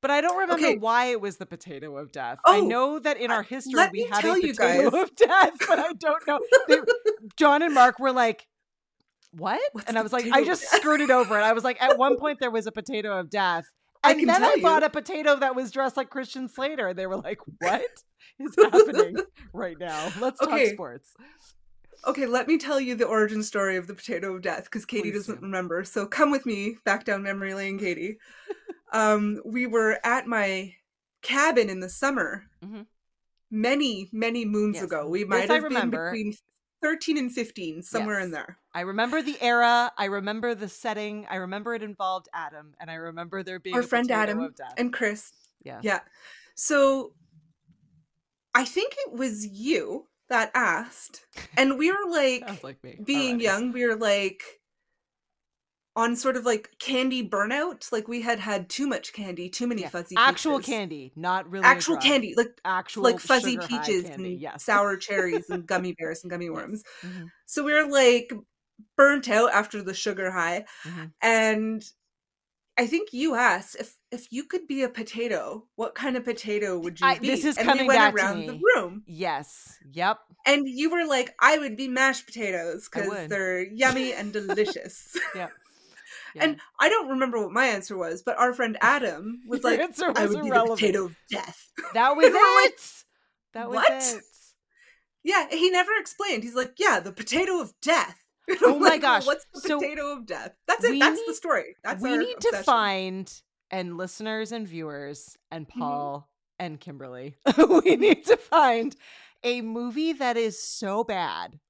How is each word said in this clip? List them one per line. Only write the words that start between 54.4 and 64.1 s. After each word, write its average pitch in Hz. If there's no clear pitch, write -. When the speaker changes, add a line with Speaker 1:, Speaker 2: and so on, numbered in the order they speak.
Speaker 2:
on 233
sort 254
of, 233
like, 220
candy 254
burnout. 254
Like, 220
we 240
had 233
had 196
too 277
much -
candy, 180
too 240
many 233
Speaker 1:
Yeah. 165
Speaker 2:
fuzzy 175
Speaker 1:
Actual 277
Speaker 2:
peaches. 196
Speaker 1:
candy, 156
not 180
really 190
a 247
Speaker 2:
Actual 277
Speaker 1:
drug. -
Speaker 2:
candy, 262
like, 240
Speaker 1:
Actual 185
Speaker 2:
like, 208
fuzzy 254
Speaker 1:
sugar 185
high 170
Speaker 2:
peaches 190
Speaker 1:
candy, 180